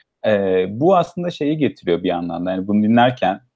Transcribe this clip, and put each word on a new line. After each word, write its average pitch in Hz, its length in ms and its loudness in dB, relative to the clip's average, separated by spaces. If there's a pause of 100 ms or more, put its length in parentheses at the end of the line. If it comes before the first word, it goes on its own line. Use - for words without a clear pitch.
(260)
Ee, 98 440 2
bu 147 280 2
aslında 175 320 -2
şeyi 156 280 -4
getiriyor 90 460 -2
bir 92 40 -2
yandan 87 380 -4
da. 92 60 -4
Yani 95 160 -6
bunu 104 160 2
dinlerken, 117 580 2 (140)